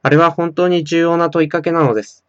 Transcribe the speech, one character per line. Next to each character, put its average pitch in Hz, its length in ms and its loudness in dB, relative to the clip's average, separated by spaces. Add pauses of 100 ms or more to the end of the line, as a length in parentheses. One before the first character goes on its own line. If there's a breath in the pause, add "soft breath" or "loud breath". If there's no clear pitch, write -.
あ 135 80 -2
れ 147 80 4
は 165 140 4
本 170 240 -4
当 180 120 0
に 175 160 0
重 165 160 -2
要 170 180 2
な 165 120 0
問 165 160 0
い - 20 -12
か 165 140 -4
け 170 100 -2
な 165 120 2
の 123 100 2
で 107 80 -2
す。 - 260 -20